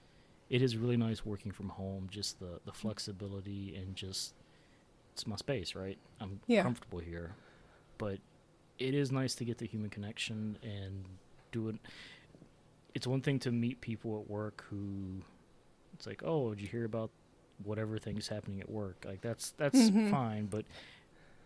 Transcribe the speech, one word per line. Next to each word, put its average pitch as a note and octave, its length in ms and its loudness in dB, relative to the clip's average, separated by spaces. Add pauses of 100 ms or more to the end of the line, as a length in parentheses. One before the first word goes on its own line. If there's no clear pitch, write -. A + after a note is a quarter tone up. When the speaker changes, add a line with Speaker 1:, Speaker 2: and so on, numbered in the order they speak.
(500)
Speaker 1:
it B2+ 120 6
is B2 140 6
really A#2+ 220 4
nice A2+ 280 4
working G2+ 280 -4
from G2 160 -6
home, F#2+ 420 -4
just G2+ 300 -4
the, F2 240 -8
the - 80 -10
flexibility G2 1040 -4
and F#2+ 180 -6
just, - 380 -6 (800)
it's - 120 -6
my G#2 120 -2
space, A#2 360 -2
right? G2 240 -6 (220)
I'm G2 280 -8
Speaker 2:
Yeah. A3 160 8
Speaker 1:
comfortable A#2 360 -2
here, E2+ 340 -8 (640)
but G2 220 -2 (580)
it C3 160 2
is C#3+ 160 4
nice C3 260 2
to A#2+ 100 -2
get A#2 120 0
the A#2 80 -4
human G#2+ 240 -2
connection G#2+ 720 -4
and G2 440 -6 (480)
do A2 160 0
it. A2 80 -4 (1160)
It's B2 140 -2
one C3 140 4
thing C3+ 180 4
to B2 140 2
meet A#2+ 260 2
people A2 400 -2
at G#2 100 -8
work G#2 400 -4
who, G2 520 -4 (720)
it's - 120 -14
like, G#2+ 200 -8
"Oh, D3 280 2
did G2+ 80 -6
you G2+ 60 -4
hear A#2 160 -2
about A2 260 0 (540)
whatever G#2+ 340 0
thing's G#2+ 300 -4
happening G2+ 320 -4
at - 100 -8
work?" G2+ 380 -4
Like, F#2+ 140 -6
that's, - 300 -2
that's D3+ 280 6
Speaker 2:
Mm-hmm. G#3+ 320 10
Speaker 1:
fine, G#2+ 360 2
but G#2 180 -2 (800)